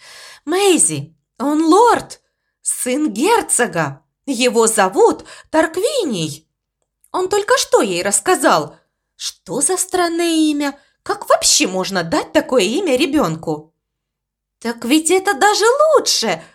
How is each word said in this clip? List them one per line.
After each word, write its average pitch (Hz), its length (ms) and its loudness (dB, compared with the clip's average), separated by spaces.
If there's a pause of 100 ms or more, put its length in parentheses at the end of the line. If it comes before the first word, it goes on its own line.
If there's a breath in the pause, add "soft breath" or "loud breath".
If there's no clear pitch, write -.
(460 loud breath)
Мэйзи, 311 720 0 (240)
он 302 260 0
лорд, 392 560 2 (400)
сын 262 500 -4
герцога. 226 920 -2 (220)
Его 233 400 2
зовут 226 580 2 (240 loud breath)
Тарквиний. 320 960 -2 (640)
Он 370 160 -4
только 415 300 0
что 480 240 2
ей 180 220 -2
рассказал. 202 760 0 (380)
Что - 460 -10
за 381 160 -2
странное 339 580 -2 (160)
имя? 285 280 -4 (280 soft breath)
Как 415 220 -8
вообще 523 380 0
можно 185 360 -4
дать 294 300 -4
такое 247 300 2
имя 262 340 -2
ребенку?» 165 760 -4 (840)
«Так 233 240 -8
ведь 311 260 2
это 370 240 2
даже 392 300 2 (320)
лучше!» - 480 0 (120)